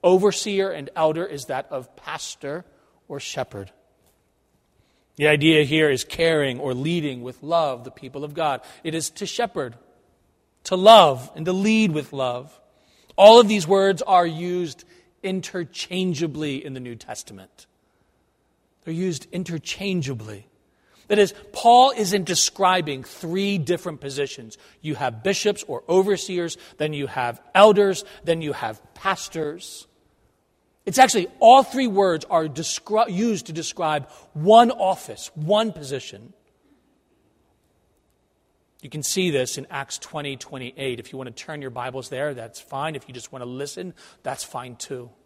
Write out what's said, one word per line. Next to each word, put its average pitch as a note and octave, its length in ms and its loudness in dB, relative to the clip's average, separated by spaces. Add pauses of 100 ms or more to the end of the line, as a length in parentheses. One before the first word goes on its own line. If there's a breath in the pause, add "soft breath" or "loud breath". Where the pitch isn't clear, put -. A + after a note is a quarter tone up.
overseer F#3+ 640 2
and D3+ 260 -10
elder D#3+ 300 0
is C#3+ 200 -12
that C3+ 260 -6
of C3 240 -12
pastor D3+ 680 -12 (440 soft breath)
or C#3+ 120 -12
shepherd. G#2 500 -10 (1500)
The D3 100 2
idea D3+ 380 4
here D3+ 240 2
is C3 160 -2
caring D3 560 0
or C3+ 120 -4
leading C#3+ 480 -4
with B2 220 -16
love C#3+ 400 -2
the B2+ 80 -16
people C#3 320 -16
of D3 100 -14
God. D3 280 -4 (240 loud breath)
It D#3+ 100 -6
is D#3+ 140 -6
to - 160 -12
shepherd, D#3 500 -6 (880)
to F#3 140 -4
love, F#3 580 8
and D#3 100 -10
to F3+ 60 -2
lead G#3+ 400 2
with D3+ 220 -6
love. B2+ 440 -8 (600 soft breath)
All A3 240 12
of G#3 80 4
these G3+ 180 0
words G3 340 2
are F3+ 240 4
used F3 600 -6 (360 soft breath)
interchangeably E3+ 1400 -6
in C#3 100 -12
the C3 60 -12
New B2 160 -14
Testament. - 720 -18 (1160)
They're E3 80 -10
used E3+ 400 -6
interchangeably. D3 1120 -8 (600 soft breath)
That G#3 100 2
is, G3 140 4 (180 loud breath)
Paul B3 400 8
isn't G#3 320 -2
describing E3+ 800 0
three G3 540 -4
different E3 420 -4
positions. C3+ 580 -8 (220 soft breath)
You D3+ 160 -6
have A2+ 260 -6
bishops G3 460 -2
or B2+ 220 -8
overseers, F3+ 680 0 (200 loud breath)
then D3+ 160 -4
you C#3+ 140 -6
have A#2+ 340 -6 (120)
elders, G3+ 520 6 (180 loud breath)
then E3 180 -2
you D3 120 -6
have A2 280 -8 (120)
pastors. E3+ 960 -8 (960)
It's - 140 -6
actually A#3 300 6 (120)
all B3 220 10
three B3+ 240 -2
words F#3+ 440 0
are D#3+ 180 0
descri-, G3 640 -4
used G3+ 340 -2
to D#3+ 60 -14
describe D#3 560 -6 (240 loud breath)
one A3 380 8
office, - 640 -4
one G3+ 380 0
position. C3+ 600 -12 (2500)
You C3+ 80 -18
can D3+ 140 -10
see F#3 260 -2
this C3 300 -2
in - 100 -16
Acts C#3 300 -10
twenty C#3+ 380 -10
twenty-eight. B2+ 600 -10
If - 120 -18
you C3 60 -14
want C3 100 -12
to A#2 160 -18
turn D3+ 180 -12
your C3+ 80 -12
Bibles B2 400 -12
there, C#3 240 -6
that's A2+ 260 -16
fine. D3 360 -8
If - 120 -14
you C3 60 -20
just B2 180 -16
want B2+ 120 -14
to A#2+ 60 -12
listen, C#3+ 440 -12 (300 soft breath)
that's C3 200 -10
fine B2 320 -14
too. B2 360 -14 (140)